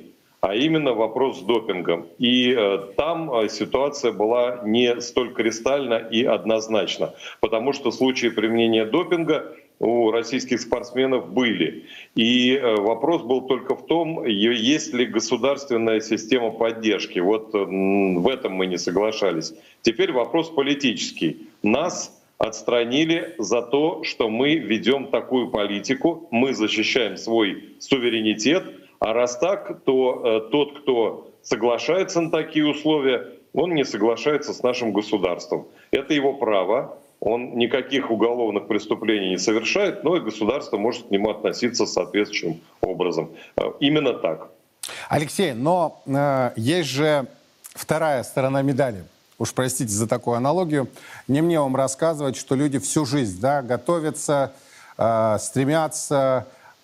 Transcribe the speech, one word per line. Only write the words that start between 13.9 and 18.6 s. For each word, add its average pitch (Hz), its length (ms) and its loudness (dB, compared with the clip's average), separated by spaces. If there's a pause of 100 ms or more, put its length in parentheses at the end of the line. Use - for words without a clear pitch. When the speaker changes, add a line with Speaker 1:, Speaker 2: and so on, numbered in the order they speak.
Speaker 1:
е-, 113 280 2 (200)
есть 147 200 -4
ли 123 120 2
государственная 113 920 0
система 110 500 0
поддержки. 110 720 0
Вот, 110 340 0
м, 95 680 2
в 95 60 4
этом 95 260 -2
мы 92 120 0